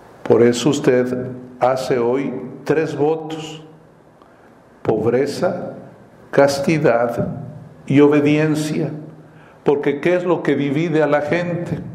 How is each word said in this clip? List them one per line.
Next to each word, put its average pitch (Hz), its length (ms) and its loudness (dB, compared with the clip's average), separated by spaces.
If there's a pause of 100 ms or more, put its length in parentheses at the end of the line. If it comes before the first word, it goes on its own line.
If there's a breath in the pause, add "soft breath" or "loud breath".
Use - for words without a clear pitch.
(220 loud breath)
Por 117 200 4
eso 120 260 2
usted 127 600 0 (300)
hace 131 400 0
hoy 123 340 -2 (320)
tres 151 320 0
votos: - 680 -4 (1160 loud breath)
pobreza, 120 920 -2 (580)
castidad 139 960 2 (580)
y 135 140 4
obediencia. 151 880 2 (720 loud breath)
Porque 147 360 0
¿qué 175 160 2
es 175 80 -2
lo 175 180 0
que 147 120 2
divide 147 480 0
a 147 40 2
la 143 160 2
gente? 170 560 -4 (160)